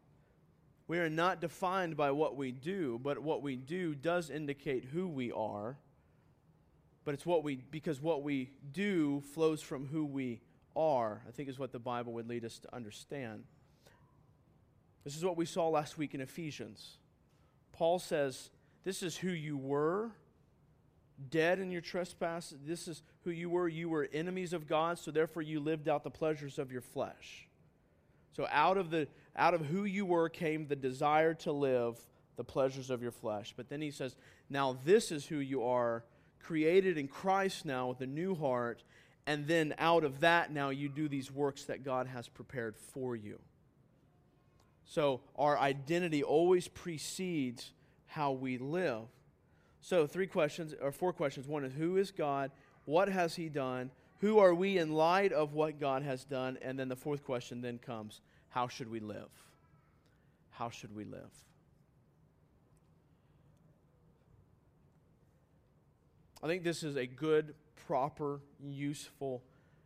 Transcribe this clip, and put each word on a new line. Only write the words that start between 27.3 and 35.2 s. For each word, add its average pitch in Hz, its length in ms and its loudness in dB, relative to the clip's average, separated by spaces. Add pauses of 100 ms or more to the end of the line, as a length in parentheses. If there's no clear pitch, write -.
So - 180 -4
out 165 280 6
of 175 120 -2
the, 156 160 2 (300)
out 170 180 6
of 160 120 0
who 190 180 0
you 202 200 0
were 170 240 4
came 156 380 -2
the 143 80 -4
desire 147 600 4
to 160 180 -4
live 127 480 2 (340)
the 120 80 -8
pleasures 131 480 0
of 123 100 -2
your 120 120 -4
flesh. 107 440 -6
But 117 120 -12
then 147 120 -8
he 147 120 -4
says, 135 240 -8 (340)
"Now 139 340 2
this 196 280 6
is 143 120 -4